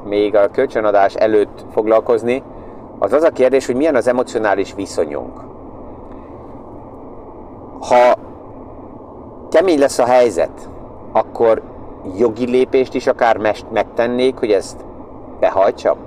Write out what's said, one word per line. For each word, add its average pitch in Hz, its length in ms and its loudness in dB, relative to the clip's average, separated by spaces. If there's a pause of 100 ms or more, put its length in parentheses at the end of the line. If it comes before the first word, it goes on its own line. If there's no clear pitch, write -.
még 104 320 0
a 101 120 6
kölcsönadás 104 680 2
előtt 107 580 2
foglalkozni, 113 680 2 (560)
az 101 140 0
az 151 100 4
a 160 60 6
kérdés, 127 360 2
hogy 123 100 -2
milyen 147 200 2
az 117 120 2
emocionális 110 680 0
viszonyunk. 73 640 -6 (2500)
Ha 123 320 6 (1400)
kemény 165 300 4
lesz 135 200 2
a 123 60 4
helyzet, 120 640 2 (420)
akkor 113 500 2 (560)
jogi 113 280 0
lépést 127 480 0
is 131 140 -2
akár 117 300 2
mes-, 104 360 -2
megtennék, 123 640 0
hogy 110 140 0
ezt - 340 -2 (540)
behajtsam? 95 680 2